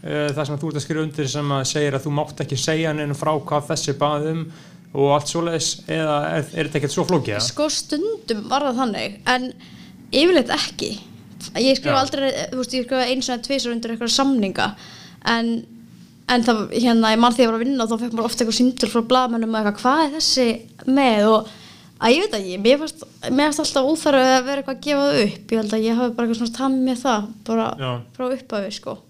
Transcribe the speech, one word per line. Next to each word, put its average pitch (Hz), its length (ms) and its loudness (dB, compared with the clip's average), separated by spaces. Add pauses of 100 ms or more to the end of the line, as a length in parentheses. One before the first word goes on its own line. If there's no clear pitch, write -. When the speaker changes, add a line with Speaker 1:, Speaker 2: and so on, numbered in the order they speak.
Speaker 1:
uh, 147 280 -2
þar 143 140 -4
sem 147 120 -6
þú 160 120 -6
ert 147 60 -6
að 139 100 -4
skrifa 156 160 -2
undir 151 260 -4
sem 147 220 -4
að 139 160 0
segir 147 260 0
að 135 140 -4
þú 147 60 -2
mátt 147 280 -4
ekki 143 160 -4
segja 160 380 0
neinum 147 220 -4
frá 156 160 0 (120)
hvað 147 240 -2
þessi 147 300 -2
bað 147 320 0
um 160 220 -6 (420)
og 139 180 4
allt 143 160 2
svoleiðis, 165 580 -2
eða 156 520 0
er, 143 60 -2 (100)
er 160 140 -2
þetta 151 120 -2
ekkert 143 120 -2
svo 175 120 0
flókið, 131 320 0
eða? 104 60 -2
Speaker 2:
Sko, - 260 -2
stundum 302 800 -4
var 277 140 0
það 262 140 -2
þannig, 214 500 -4
en 254 260 0 (600)
yfirleitt 302 380 4
ekki. - 420 -4 (640)
Ég 254 200 4
skrifa 277 180 -2
Speaker 1:
Já. 262 60 4
Speaker 2:
aldrei, 277 300 -2 (200)
þú 254 60 -8
veist, 247 180 -6
ég 247 120 -4
skrifa 262 200 -2
einu 254 160 -2
sinni 247 160 -4
eða - 80 -12
tvisvar 240 280 -2
undir 233 160 -6
einhverja 226 260 -2
samninga, 233 540 2 (560)
en, 233 260 0 (760)
en 240 140 4
það, 226 300 2
hérna, 233 400 4
ég 220 60 4
man 240 140 6
þegar 247 120 6
ég 226 80 2
var 226 80 0
að 233 60 0
vinna 262 180 0
og 214 80 -4
þá 226 80 -2
fekk 233 160 -4
maður 226 80 -2
oft 226 160 -2
eitthvað 220 180 0
símtöl 247 300 2
frá 233 140 2
blaðamönnum 233 520 2
og 220 60 0
eitthvað, 208 220 0
"Hvað 294 220 4
er 285 120 -2
þessi 262 320 2 (380)
með?" 247 420 4
Og 220 200 4 (480)
að 233 180 4
ég 320 80 2
veit 415 160 -2
ekki, 185 240 -6
mér 254 160 6
fannst, 302 260 -8 (260)
mér 285 180 4
fannst 294 120 -2
alltaf 277 280 0
óþarfi 269 500 4
að 247 80 0
vera 277 160 -4
eitthvað 269 140 -6
að 269 60 -16
gefa 285 260 2
það 285 160 4
upp. - 280 -4
Ég 226 60 2
held 214 160 -2
að 220 120 0
ég 226 100 2
hafi 240 180 0
bara 240 140 0
eitthvað 226 100 -2
svona 233 200 -4
tamið 262 280 0
mér 254 160 0
það, 220 260 0 (160)
bara 226 240 0 (100)
Speaker 1:
Já. 131 120 -4 (260)
Speaker 2:
frá 254 120 -6
upphafi, 233 440 -6
sko. - 260 -12 (120)